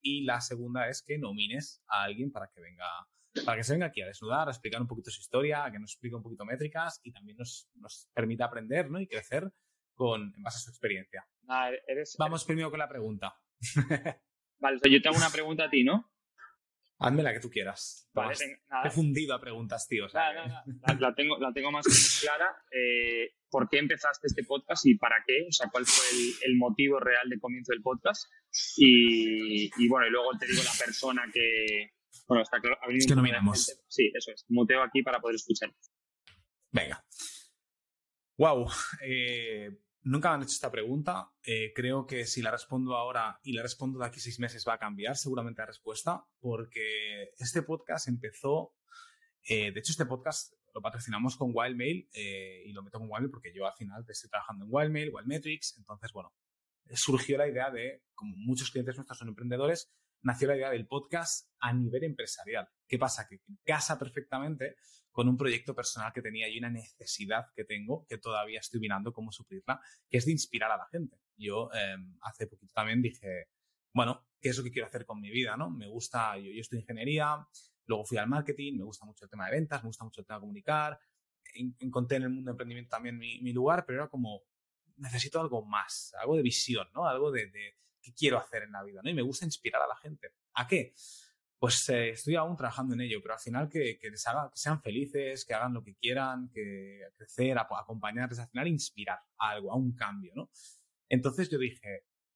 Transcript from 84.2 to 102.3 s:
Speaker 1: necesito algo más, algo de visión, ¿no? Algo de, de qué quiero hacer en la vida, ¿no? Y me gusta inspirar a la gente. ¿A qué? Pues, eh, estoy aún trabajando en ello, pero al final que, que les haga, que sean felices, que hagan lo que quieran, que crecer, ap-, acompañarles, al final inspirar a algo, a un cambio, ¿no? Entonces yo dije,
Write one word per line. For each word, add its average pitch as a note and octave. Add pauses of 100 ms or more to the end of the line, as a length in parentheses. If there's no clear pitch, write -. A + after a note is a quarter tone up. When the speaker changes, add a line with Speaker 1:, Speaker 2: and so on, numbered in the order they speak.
Speaker 1:
necesito C3+
algo A#2+
más, -
algo C#3+
de D3
visión, A#2
¿no? E3
Algo C#3
de, A2
de G2+ (220)
qué B2
quiero C3
hacer A2
en G#2+
la G2+
vida, G2
¿no? C3+
Y F3
me C3
gusta C3+
inspirar A#2+
a C#2+
la -
gente. - (240)
¿A B2
qué? E3+ (640)
Pues, -
eh, A#2
estoy D3
aún E3
trabajando C3
en A#2
ello, A2+
pero A2
al A2+
final B2+
que, C#3
que A2
les G#2+
haga, C3+
que -
sean D3+
felices, C3+
que A#2
hagan A#2+
lo A2+
que G2+
quieran, B2+
que G2 (160)
crecer, B2+
ap-, A2
acompañarles, A2+
al A#2+
final C3+
inspirar G#2+ (180)
a A2
algo, G2+
a A2+
un B2+
cambio, G2+
¿no? D3+ (600)
Entonces C3
yo D3+
dije, G#2 (300)